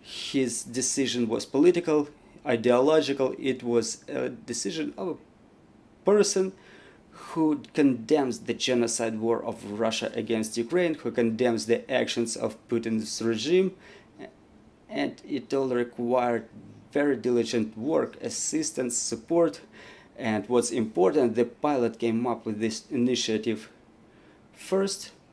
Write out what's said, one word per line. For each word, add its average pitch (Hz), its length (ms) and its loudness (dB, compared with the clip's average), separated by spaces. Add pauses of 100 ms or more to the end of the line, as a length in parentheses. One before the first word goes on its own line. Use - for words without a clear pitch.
His - 600 -4
decision 123 640 -2
was 117 160 -2
political, 160 640 2 (380)
ideological. 135 920 4
It 123 240 -2
was 117 440 0
a 131 200 -4
decision 147 680 -6
of 190 120 -6
a - 80 -6 (880)
person 196 480 4 (580)
who 156 520 -2 (120)
condemns 131 680 2
the 117 140 -4
genocide 117 640 0
war 113 240 0
of 104 380 -8
Russia 110 340 -2
against 110 420 -2
Ukraine, 160 380 0
who 127 160 -6
condemns 113 560 0
the 113 240 0
actions 117 460 -2
of 110 200 -4 (120)
Putin's 113 540 -2
regime, 147 520 2 (1120)
and 143 380 -4
it 123 280 -6
all 135 140 2
required 120 800 0 (460)
very 143 240 2
diligent 113 600 0
work, 131 460 -2
assistance, 127 760 -4
support, 165 640 0 (560)
and 107 320 -2
what's 120 220 2
important, 127 640 2
the 120 100 4
pilot 123 540 -2
came 117 280 0
up 113 200 -4
with 107 140 -4
this 110 300 -4
initiative 117 800 -2 (840)
first - 560 -4 (220)